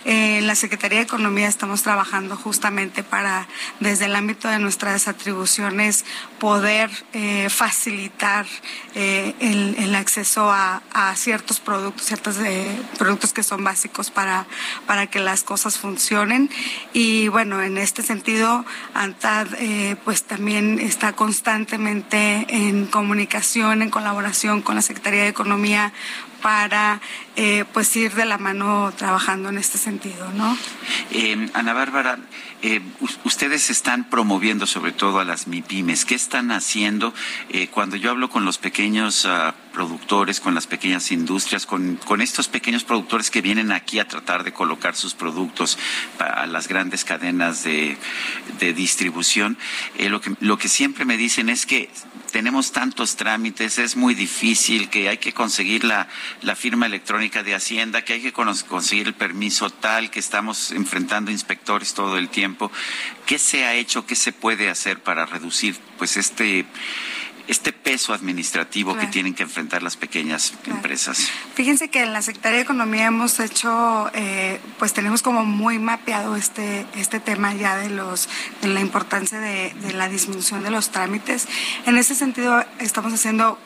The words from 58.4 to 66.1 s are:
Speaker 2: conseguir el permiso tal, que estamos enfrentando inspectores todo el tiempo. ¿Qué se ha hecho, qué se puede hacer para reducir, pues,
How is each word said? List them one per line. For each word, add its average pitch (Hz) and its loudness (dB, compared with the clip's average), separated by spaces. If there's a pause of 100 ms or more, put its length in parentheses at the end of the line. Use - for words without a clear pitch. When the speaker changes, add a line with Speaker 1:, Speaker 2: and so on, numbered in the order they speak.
Speaker 2:
conseguir 98 0
el 110 -2
permiso 101 -2
tal, 110 0
que - -6
estamos 104 -2
enfrentando 101 -2
inspectores 104 -2
todo 98 0
el 90 -2
tiempo. 98 -2 (540)
¿Qué 147 0
se 139 2
ha 120 2
hecho, 120 0
qué 120 -4
se - 2
puede 107 0
hacer 95 -2
para 82 0
reducir, 85 -2 (180)
pues, 90 0